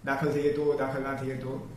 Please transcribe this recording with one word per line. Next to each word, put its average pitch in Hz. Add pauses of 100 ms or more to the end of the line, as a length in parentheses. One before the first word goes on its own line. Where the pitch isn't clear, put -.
દાખલ 143
થઈએ 143
તો, 147
દાખલ 135
ના 135
થઈએ 131
તો. 131